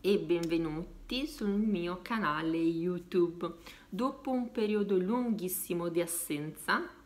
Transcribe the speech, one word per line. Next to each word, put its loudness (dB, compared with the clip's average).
e 4
benvenuti -2
sul -2
mio 2
canale 0
YouTube. 0
Dopo -2
un 0
periodo 2
lunghissimo 0
di 2
assenza -2